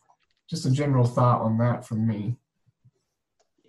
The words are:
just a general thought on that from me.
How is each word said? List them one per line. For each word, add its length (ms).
just 160
a 60
general 360
thought 340
on 180
that 260
from 220
me. 300